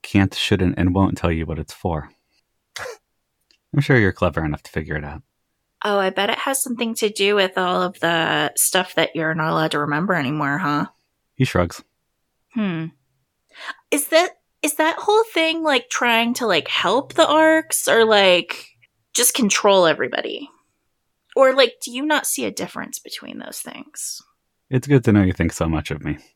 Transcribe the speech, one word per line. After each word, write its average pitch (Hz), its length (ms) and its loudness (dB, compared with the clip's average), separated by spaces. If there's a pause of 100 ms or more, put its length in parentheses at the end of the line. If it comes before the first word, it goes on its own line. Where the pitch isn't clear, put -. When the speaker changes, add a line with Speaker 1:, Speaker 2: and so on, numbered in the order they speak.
Speaker 1:
can't, 98 300 2
shouldn't, 92 460 0
and 90 160 2
won't 92 240 2
tell 90 140 0
you 80 140 -4
what 78 120 -6
it's 76 160 -12
for. 80 360 -6 (1600)
I'm 123 60 4
sure 143 180 4
you're 98 140 4
clever 82 320 -2
enough 76 180 -4
to - 80 -20
figure 76 240 -6
it 76 100 -6
out. - 180 -14 (640)
Speaker 2:
Oh, 202 140 0
I 190 120 0
bet 196 200 -2
it - 80 -2
has 269 240 -4
something 233 320 -4
to 220 160 -2
do 208 240 0
with 190 240 0
all 180 240 0
of 180 160 -6
the 160 580 0
stuff - 380 -2
that - 220 0
you're 160 180 -2
not 160 160 -2
allowed 160 220 0
to 147 80 -2
remember 151 340 -2
anymore, 147 440 -2
huh? 147 280 -2 (480)
Speaker 1:
He 131 100 0
shrugs. 87 380 -2 (720)
Speaker 2:
Hmm. 175 320 -4 (1040)
Is 285 180 -2
that, 330 280 2 (260)
is 302 120 -2
that 320 260 0
whole 427 240 2 (100)
thing, 320 300 0
like, 277 260 0
trying 233 440 0
to, 247 120 -4
like, 170 220 0
help - 460 0
the 330 120 4
Arcs 320 600 2
or, 226 160 6
like, 196 600 4 (480)
just - 220 0
control 196 520 4
everybody? - 640 -2 (840)
Or, 262 180 6
like, 262 220 4 (100)
do 240 60 -10
you 254 160 -6
not 294 220 0
see 254 160 -4
a 202 80 -4
difference - 480 -10
between - 400 -16
those - 180 -14
things? - 640 -14 (480)
Speaker 1:
It's 127 160 -2
good 143 180 4
to 113 80 4
know 101 120 6
you 92 80 2
think 82 200 -2
so 82 160 -2
much 78 220 -4
of 73 140 -8
me. 73 140 -4 (180)